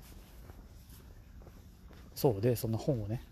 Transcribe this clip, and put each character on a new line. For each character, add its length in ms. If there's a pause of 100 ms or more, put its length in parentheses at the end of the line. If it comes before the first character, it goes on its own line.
(2250)
そ 240
う 40
で、 120
そ 140
ん 40
な 40
本 260
を 60
ね、 240